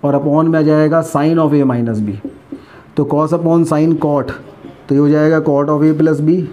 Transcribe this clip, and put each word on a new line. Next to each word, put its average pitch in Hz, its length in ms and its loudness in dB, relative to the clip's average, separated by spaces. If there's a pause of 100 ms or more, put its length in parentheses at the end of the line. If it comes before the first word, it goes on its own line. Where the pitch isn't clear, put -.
और 143 160 0
upon 156 280 0
में 160 100 2
आ 156 40 2
जाएगा 156 420 2
sin 160 340 0
of 151 160 2
A 143 120 2
minus 117 340 -2
B, 104 160 -4 (800)
तो 147 80 0 (100)
cos 156 240 0
upon 165 300 2
sin 160 300 0
cot, 147 340 -2 (560)
तो 143 60 0
ये 139 40 2
हो 143 100 2
जाएगा 151 360 2
cot 143 240 0
of 151 160 0
A 156 160 2
plus 156 280 0
B। 180 120 2 (120)